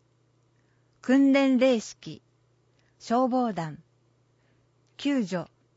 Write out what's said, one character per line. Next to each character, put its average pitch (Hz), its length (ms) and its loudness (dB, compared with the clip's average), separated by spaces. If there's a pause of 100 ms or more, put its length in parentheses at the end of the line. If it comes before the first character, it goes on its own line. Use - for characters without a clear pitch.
(1000)
訓 269 320 2
練 269 260 2
礼 247 220 2
式。 - 400 -16 (800)
消 254 300 0
防 247 260 -2
団。 160 240 -10 (1200)
救 277 260 -2
助、 170 240 -8 (280)